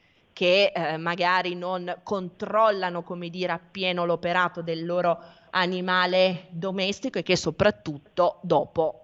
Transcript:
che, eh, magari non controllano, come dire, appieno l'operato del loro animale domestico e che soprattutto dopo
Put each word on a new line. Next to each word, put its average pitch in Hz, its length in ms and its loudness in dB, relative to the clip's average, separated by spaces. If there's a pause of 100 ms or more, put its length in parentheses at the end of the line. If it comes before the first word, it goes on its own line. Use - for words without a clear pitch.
(340)
che, 190 400 4
eh, 160 240 -2
magari 175 580 0
non 175 480 -6
controllano, 196 1000 -2
come 175 260 -10
dire, 175 220 -4
appieno 180 540 -4
l'operato 175 560 0
del 165 240 -6
loro 175 340 0 (320)
animale 185 1000 0
domestico 190 720 -4
e 165 40 -2
che 185 120 2
soprattutto - 1040 0
dopo 165 640 0